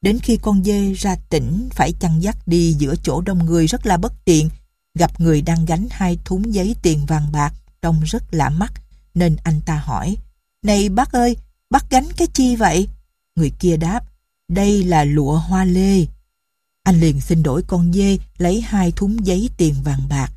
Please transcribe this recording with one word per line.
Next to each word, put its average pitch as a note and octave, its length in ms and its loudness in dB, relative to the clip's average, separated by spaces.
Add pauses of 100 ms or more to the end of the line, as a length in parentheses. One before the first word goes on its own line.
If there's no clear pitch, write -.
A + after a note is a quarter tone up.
Đến G#3 180 0
khi A#3 180 0
con G3 280 0
dê G3+ 280 0
ra F#3+ 240 -4 (120)
tỉnh E3 420 -2
phải - 220 -2
chăn E3 300 0
dắt G#3 260 -4
đi E3+ 240 2
giữa D3 300 0
chỗ D3+ 180 -2
đông F3+ 260 0
người E3 200 2
rất A#3+ 200 -4
là F#3+ 100 2
bất E3+ 280 -6
tiện, D#3 260 4 (440)
gặp E3 260 0
người D#3+ 220 4
đang E3 220 0
gánh E3+ 260 -2
hai F3 340 -4
thúng G#3 300 -2
giấy G3+ 280 -2
tiền D3+ 240 2
vàng D3 260 0
bạc D3 220 -2 (280)
trông E3 220 2
rất A3 300 -4
lạ C#3 160 0
mắt, F3 220 -2 (420)
nên E3+ 300 2
anh D#3 160 0
ta D#3 180 -4
hỏi: C#3+ 380 -4 (460)
"Này G#3 260 2
bác A#3+ 240 0
ơi, A#3+ 240 2 (340)
bác - 200 2
gánh C4+ 260 2
cái E4+ 180 0
chi B3 220 2
vậy?" F#3+ 320 2 (480)
Người D3+ 220 0
kia E3+ 180 2
đáp: E3+ 280 -2 (440)
"Đây G3 360 2
là D#3+ 200 2
lụa D3 340 2
hoa F#3 260 0
lê." F#3 420 2 (760)
Anh F3 180 4
liền D3 200 2
xin D#3+ 220 0
đổi D3 200 0
con E3+ 300 0
dê G3 260 2 (200)
lấy F3+ 220 0
hai G3 320 0
thúng G3+ 340 -2
giấy F#3+ 300 0
tiền D#3 180 2 (100)
vàng C#3 240 -2
bạc. C#3 280 -2